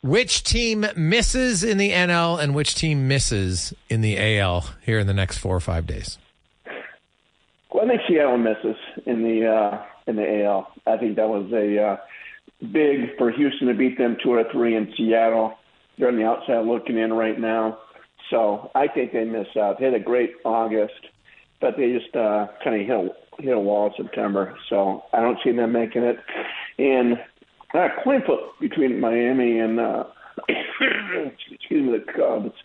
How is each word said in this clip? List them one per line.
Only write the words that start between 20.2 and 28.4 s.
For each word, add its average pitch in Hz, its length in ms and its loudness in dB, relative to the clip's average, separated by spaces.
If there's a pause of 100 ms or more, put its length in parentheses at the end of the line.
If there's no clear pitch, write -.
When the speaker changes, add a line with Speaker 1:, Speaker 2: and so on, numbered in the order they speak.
Speaker 2:
August, 110 480 0 (680)
but 131 180 0
they 123 140 2
just, 120 240 -4
uh, 107 320 2 (160)
kinda 113 160 0
hit 101 100 -4 (480)
a, - 60 -16
hit 131 120 0
a 107 40 2
wall 104 280 2
in 101 60 -2 (120)
September. 98 520 -4 (120)
So 98 340 0 (100)
I 117 60 4
don't 117 240 2
see 131 80 2
them 117 220 0
making 117 300 0
it. 120 140 0 (640)
And, 123 400 2 (540)
uh, 165 160 2 (140)
coin 269 220 2
flip 143 140 0 (220)